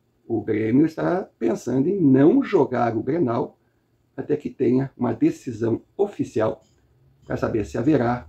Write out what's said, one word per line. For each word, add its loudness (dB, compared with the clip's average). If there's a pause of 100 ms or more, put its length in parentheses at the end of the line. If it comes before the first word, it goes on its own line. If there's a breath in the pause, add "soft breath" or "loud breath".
(260)
o -4
Grêmio 2
está -4 (100)
pensando -2
em -2
não 6
jogar 0
o -2
Grenal -4 (580)
até -4
que -10
tenha 0
uma -2
decisão -2 (140)
oficial -2 (640)
pra -6
saber -2
se -8
haverá 0